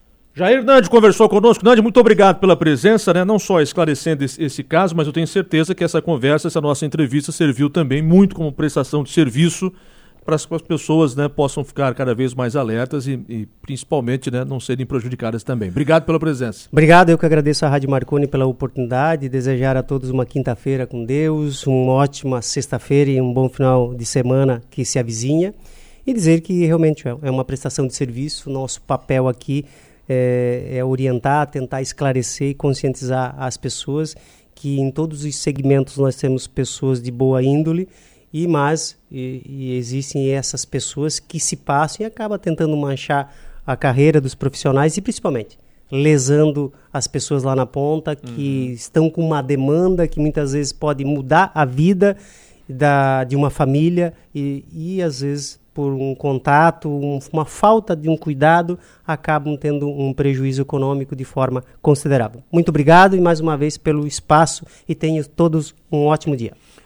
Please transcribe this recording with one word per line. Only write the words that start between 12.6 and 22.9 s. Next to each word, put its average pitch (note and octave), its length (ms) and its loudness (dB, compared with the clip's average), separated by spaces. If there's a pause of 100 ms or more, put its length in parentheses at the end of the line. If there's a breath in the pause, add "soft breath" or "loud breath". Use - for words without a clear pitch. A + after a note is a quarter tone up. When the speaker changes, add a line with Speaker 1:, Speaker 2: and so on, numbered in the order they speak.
Speaker 1:
e, C3+ 220 -6
e A2 180 -8 (160)
principalmente, C3+ 720 -4
né, B2 140 -4
não C3 120 -6
serem B2+ 280 -6
prejudicadas A#2+ 580 -6
também. A2+ 260 -4
Obrigado D#3 360 2
pela E3 120 0
presença. C3 540 -6
Speaker 2:
Obrigado, E3 380 8
eu E3 80 6
que E3 80 0
agradeço D3 400 2
à D3 40 2
Rádio C3+ 200 0
Marconi C#3 360 0
pela C3+ 200 -2
oportunidade, C3 840 -2
desejar C3 480 0
a B2+ 80 0
todos C3 260 -6
uma B2+ 160 0
quinta-feira B2+ 600 -4
com A#2+ 160 -10
Deus, D3 640 -2
uma B2+ 240 2
ótima C3+ 500 0
sexta-feira C#3 680 0